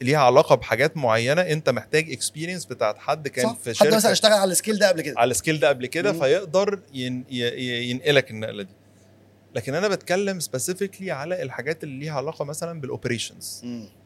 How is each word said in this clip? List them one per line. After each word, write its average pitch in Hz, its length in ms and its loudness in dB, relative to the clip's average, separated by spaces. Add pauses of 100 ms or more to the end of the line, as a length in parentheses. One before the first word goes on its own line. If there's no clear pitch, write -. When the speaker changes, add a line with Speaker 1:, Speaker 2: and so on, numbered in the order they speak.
Speaker 1:
ليها 131 180 2
علاقة 135 360 8
بحاجات 123 420 0
معينة 123 440 2
أنت 156 280 0
محتاج 151 420 -2
experience 160 540 -8
بتاعت 113 320 -2
حد 147 300 -6
كان 123 180 -2
Speaker 2:
صح. 123 100 -2
Speaker 1:
في - 140 -10
Speaker 2:
حد 113 60 -6
Speaker 1:
شركة 180 200 6
Speaker 2:
مثلًا 220 160 4
اشتغل 214 220 4
على 196 180 4
السكيل 202 280 0
ده 202 80 6
قبل 170 140 2
كده. 131 180 -4
Speaker 1:
على 123 120 4
السكيل 160 280 0
ده 151 100 4
قبل 127 160 0
كده، 175 260 -2
Speaker 2:
مم. 165 80 -4
Speaker 1:
فيقدر 185 600 2 (140)
ين-، 127 360 -6
ي-، 131 100 -6
ي-، 123 500 -2
ينقلك 131 420 2
النقلة 110 320 -8
دي. 95 100 -14 (840)
لكن 131 200 -4
أنا 190 120 0
بتكلم 190 520 -2
specifically 185 720 -6
على 165 320 -6
الحاجات 139 420 -6
اللي 135 160 -10
ليها 151 140 -8
علاقة 147 320 -6
مثلًا 160 360 -10
بالoperations. 120 840 -8
Speaker 2:
مم. 120 220 -12 (200)